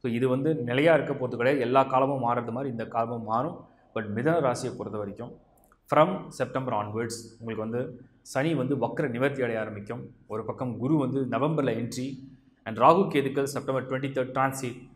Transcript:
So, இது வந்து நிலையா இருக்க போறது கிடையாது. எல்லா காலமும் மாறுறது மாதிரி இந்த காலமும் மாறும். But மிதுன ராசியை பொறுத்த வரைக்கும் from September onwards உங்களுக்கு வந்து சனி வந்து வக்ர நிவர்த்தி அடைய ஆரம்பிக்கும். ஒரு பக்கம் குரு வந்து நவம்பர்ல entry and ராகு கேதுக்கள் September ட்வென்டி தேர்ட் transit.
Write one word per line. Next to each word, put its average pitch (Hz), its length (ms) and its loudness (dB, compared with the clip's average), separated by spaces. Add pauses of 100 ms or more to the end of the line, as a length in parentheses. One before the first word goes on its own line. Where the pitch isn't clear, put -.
So, - 60 -6 (100)
இது 123 160 2
வந்து 139 180 0 (180)
நிலையா 143 280 6
இருக்க 143 180 0
போறது 123 240 -4
கிடையாது. 131 280 4
எல்லா 131 140 6 (120)
காலமும் 135 320 4
மாறுறது 117 320 0
மாதிரி 135 180 -4
இந்த 113 100 -6 (100)
காலமும் 117 360 -2
மாறும். 139 260 0 (380)
But 110 100 -4 (120)
மிதுன 147 180 2 (100)
ராசியை 123 320 0
பொறுத்த 104 240 -8
வரைக்கும் 104 320 -8 (580)
from 151 200 6 (280)
September 127 420 -2
onwards 110 360 -4 (220)
உங்களுக்கு 110 260 -6
வந்து 113 160 -4 (520)
சனி 143 180 0 (100)
வந்து 127 220 0
வக்ர 117 320 -2
நிவர்த்தி 131 320 0
அடைய 113 160 -2
ஆரம்பிக்கும். 107 400 -10 (300)
ஒரு 107 160 -4
பக்கம் 123 240 -4 (100)
குரு 143 120 2 (100)
வந்து 127 160 -2 (140)
நவம்பர்ல 139 460 2
entry 127 260 -6 (600)
and 110 180 -8
ராகு 170 180 8 (120)
கேதுக்கள் 139 400 0
September 131 340 -2
ட்வென்டி 131 280 -4
தேர்ட் 127 200 -2
transit. 135 420 0 (180)